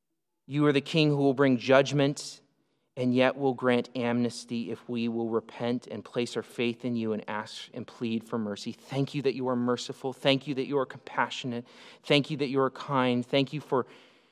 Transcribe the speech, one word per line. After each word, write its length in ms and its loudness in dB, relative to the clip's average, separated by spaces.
You 220 2
are 60 6
the 60 4
king 300 4
who 80 2
will 160 4
bring 240 4
judgment 840 2
and 140 2
yet 240 4
will 160 0
grant 420 0
amnesty 760 -4
if 180 -12
we 180 -2
will 220 -2
repent 560 -2
and 180 -10
place 320 -4
our 60 -2
faith 420 -4
in 120 -2
you 180 0
and 140 -4
ask 480 -8
and 100 -10
plead 380 -4
for 160 -6
mercy. 320 -6
Thank 420 -4
you 80 -4
that 140 0
you 140 -4
are 60 0
merciful. 580 -2
Thank 340 0
you 80 -2
that 100 -2
you 140 -2
are 80 0
compassionate. 800 -6
Thank 300 2
you 60 -6
that 100 -2
you 120 0
are 120 2
kind. 520 0
Thank 300 0
you 80 -6
for 240 -2